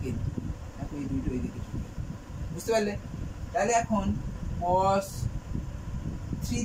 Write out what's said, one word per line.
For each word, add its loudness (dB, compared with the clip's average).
কেন্দ্র। 0
দেখো -6
এই -2
দুইটা 0
ওইদিকে -2
চলে -4
গেল, -10
বুঝতে -2
পারলে? 4
তাহলে 4
এখন 2
cos 6
থ্রি 0